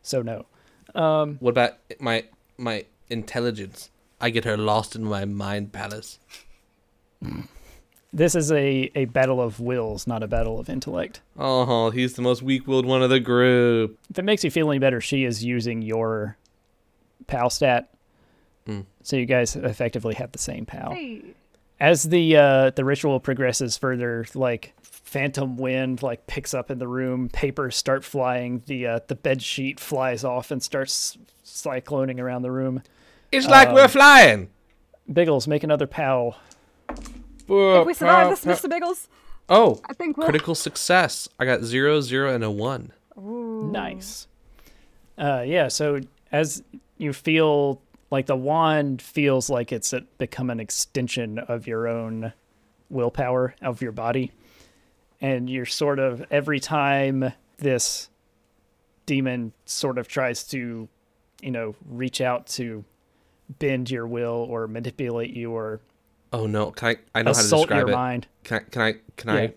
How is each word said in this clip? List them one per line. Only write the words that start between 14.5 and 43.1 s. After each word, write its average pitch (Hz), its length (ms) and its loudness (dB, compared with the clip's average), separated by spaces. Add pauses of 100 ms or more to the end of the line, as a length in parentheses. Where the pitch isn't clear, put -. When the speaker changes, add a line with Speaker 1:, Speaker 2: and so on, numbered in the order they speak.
Speaker 1:
feel 156 200 0
any 139 80 0
better, 131 220 2
she 135 240 0
is 113 200 -2
using 117 380 -2
your 110 540 -2 (920)
pow 123 200 0
stat. 123 400 2 (760)
Speaker 2:
Hmm. 104 160 -8 (220)
Speaker 1:
So - 140 -4
you 123 100 0
guys 123 280 2
effectively 117 600 -4
have 127 180 -10
the - 60 -16
same 123 280 -8
pow. - 260 -12
Speaker 3:
Hey. 269 300 -12 (560)
Speaker 1:
As 156 260 4
the, 165 340 6
uh, 135 320 6
the 131 160 -4
ritual 135 340 0
progresses 127 560 -2
further, 120 480 -4 (100)
like, 123 460 -4
phantom 135 800 -6
wind, 131 440 -2
like, 120 240 -6
picks - 280 -8
up 127 160 -6
in 127 80 -6
the 123 100 -8
room, 127 400 -4
papers 135 480 -4
start 131 260 -2
flying, 123 600 -4
the, 127 220 -6
uh, 117 220 -2
the 147 60 -4
bed 131 280 -2
sheet 139 360 -6
flies 131 460 -4
off 127 260 -4
and 135 120 -6
starts - 560 -6 (260)
cycloning 131 720 -6
around 123 240 -6
the 127 80 -6
room. 131 320 -4 (480)
Speaker 2:
It's 269 160 2
like 269 280 10
we're 269 100 12
Speaker 1:
Um, 254 60 8
Speaker 2:
flying. 233 580 10 (640)
Speaker 1:
Biggles, 156 340 4
make 147 180 0
another 147 220 2
pow. 131 500 -2 (1120)
Speaker 2:
Pow, 190 360 6
Speaker 3:
If 165 40 4
we 349 80 0
survive 185 300 8
Speaker 2:
pow, - 60 4
Speaker 3:
this, 381 140 -2
Speaker 2:
pow. 359 80 0
Speaker 3:
Mister - 160 -2
Biggles, 349 400 -4 (420)
Speaker 2:
Oh, 190 340 8
Speaker 3:
I - 80 -14
think 320 240 -6
we'll 311 100 -4
Speaker 2:
critical 156 280 0
success. - 760 0 (100)
I 127 60 0
got 127 180 2
zero, 135 380 2
zero, 131 340 0
and 113 80 -2
a 107 80 -2
one. 120 420 -6 (260)